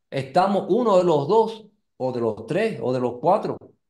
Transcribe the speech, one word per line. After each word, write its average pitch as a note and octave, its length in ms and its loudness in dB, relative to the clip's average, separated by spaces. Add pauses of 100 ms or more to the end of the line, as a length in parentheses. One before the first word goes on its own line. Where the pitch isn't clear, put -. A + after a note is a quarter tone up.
(100)
estamos F3+ 600 0
uno G#3+ 280 2
de F3+ 60 4
los D3 240 2
dos, A3 380 0 (320)
o B2+ 140 -4
de A#2+ 80 -6
los A2+ 260 -4
tres, F#3 360 -4
o A#2+ 100 -2
de C3 80 -2
los B2 200 -4
cuatro, F3 380 0 (320)